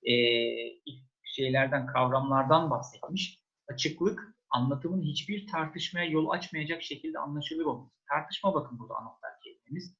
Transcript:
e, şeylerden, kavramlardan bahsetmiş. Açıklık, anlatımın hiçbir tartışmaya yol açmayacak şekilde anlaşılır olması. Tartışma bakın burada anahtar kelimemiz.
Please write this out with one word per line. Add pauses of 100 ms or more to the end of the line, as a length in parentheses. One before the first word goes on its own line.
e, (1080)
şeylerden,
kavramlardan
bahsetmiş. (280)
Açıklık, (140)
anlatımın
hiçbir
tartışmaya
yol
açmayacak
şekilde
anlaşılır
olması. (140)
Tartışma
bakın
burada
anahtar (120)
kelimemiz.